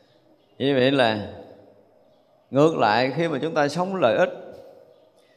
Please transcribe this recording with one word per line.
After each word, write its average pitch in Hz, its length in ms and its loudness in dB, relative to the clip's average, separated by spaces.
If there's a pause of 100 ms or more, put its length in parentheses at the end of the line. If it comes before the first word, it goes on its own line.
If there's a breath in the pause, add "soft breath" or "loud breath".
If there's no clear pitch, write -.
(580 soft breath)
Như 139 180 0
vậy 131 160 4
là 110 360 0 (1200)
ngược 151 260 2
lại, 123 380 2
khi 170 120 -2
mà 143 140 -4
chúng 165 120 -6
ta 147 140 0
sống 180 280 -6
lợi 127 220 2
ích, 180 120 2 (1080 soft breath)